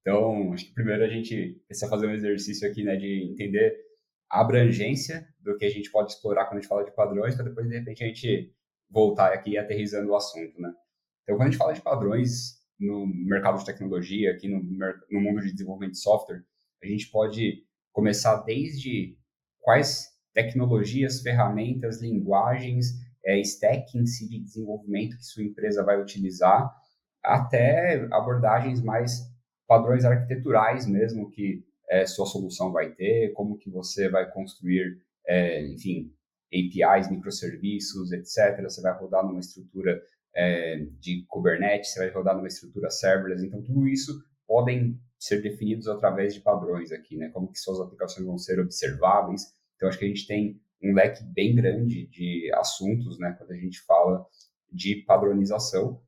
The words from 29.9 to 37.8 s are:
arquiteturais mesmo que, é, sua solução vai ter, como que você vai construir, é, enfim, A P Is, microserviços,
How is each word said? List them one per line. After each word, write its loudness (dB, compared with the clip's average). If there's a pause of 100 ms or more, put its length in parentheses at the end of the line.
arquiteturais 2
mesmo 0
que, -6 (240)
é, 4
sua -4
solução -4
vai -2
ter, 0
como -6
que -14
você -2
vai 0
construir, -2 (260)
é, 2
enfim, -8 (400)
A 4
P 4
Is, -4
microserviços, -6